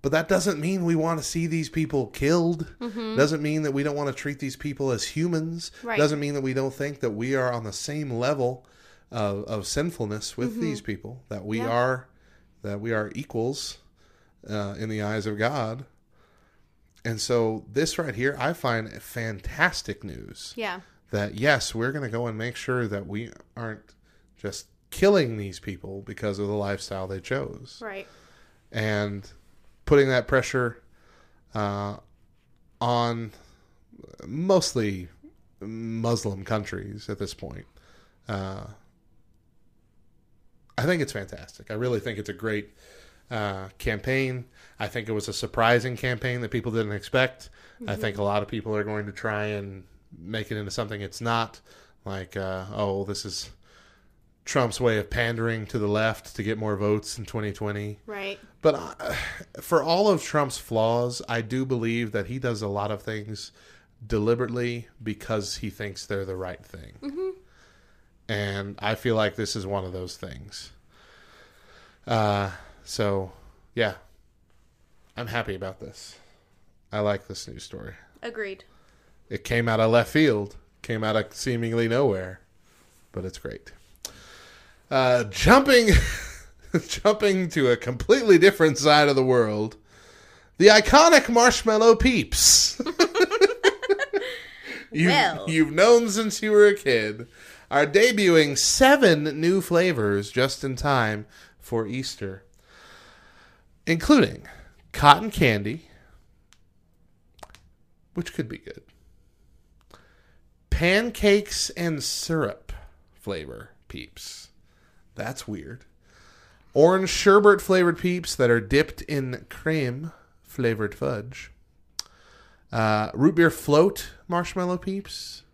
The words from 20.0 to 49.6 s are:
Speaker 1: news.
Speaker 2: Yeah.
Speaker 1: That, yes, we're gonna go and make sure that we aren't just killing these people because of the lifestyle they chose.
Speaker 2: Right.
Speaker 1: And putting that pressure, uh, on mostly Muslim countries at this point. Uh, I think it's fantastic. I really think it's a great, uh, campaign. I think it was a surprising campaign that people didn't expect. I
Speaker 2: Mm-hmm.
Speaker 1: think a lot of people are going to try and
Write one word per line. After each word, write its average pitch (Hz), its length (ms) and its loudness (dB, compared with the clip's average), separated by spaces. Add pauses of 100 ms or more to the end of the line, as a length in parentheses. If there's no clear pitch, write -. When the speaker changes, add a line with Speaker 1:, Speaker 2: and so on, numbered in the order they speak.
Speaker 1:
news. 57 500 -16
Speaker 2:
Yeah. 196 240 -8 (320)
Speaker 1:
That, 104 240 -4
yes, 127 400 0
we're 117 160 -4
gonna 139 180 -8
go 117 180 -6
and 110 100 -8
make 120 180 -8
sure 123 320 -4
that 101 200 -6
we 107 240 -10 (260)
aren't 113 380 -14 (420)
just - 300 -12 (240)
killing 170 460 2
these 98 220 -10
people 98 440 -12
because 101 360 -6
of 101 80 -2
the 101 60 -4
lifestyle 98 540 -6
they 95 120 -8
chose. 127 640 -10
Speaker 2:
Right. 196 240 -14 (640)
Speaker 1:
And 104 580 -4 (560)
putting 139 240 6
that 127 180 0
pressure, 123 560 -2 (720)
uh, 101 420 -4 (840)
on 117 520 -2 (960)
mostly 117 800 0 (520)
Muslim 113 840 -4
countries 101 640 -8
at 101 80 -8
this 98 160 -8
point. - 320 -16 (600)
Uh, 98 380 -8 (2000)
I 113 60 -2
think 165 180 0
it's - 100 -4
fantastic. - 600 -14
I - 20 -8
really 120 260 -2
think 104 200 -8
it's 104 100 -10
a 101 40 -10
great, 104 360 -8 (600)
uh, 98 400 -6 (100)
campaign. 127 640 -4 (340)
I 104 80 -6
think 113 220 -8
it - 20 -4
was 104 160 -4
a 104 60 -8
surprising 120 640 0
campaign 123 440 -4
that 110 100 -8
people 117 200 -4
didn't 107 220 -2
expect. - 560 -4 (320)
I - 100 -16
Speaker 2:
Mm-hmm. 101 100 -6
Speaker 1:
think 104 160 -4
a 104 60 -2
lot 101 180 0
of 101 60 -8
people 110 280 -6
are 104 80 -2
going 107 240 -6
to 101 40 -12
try 104 340 -6
and 101 380 -8 (340)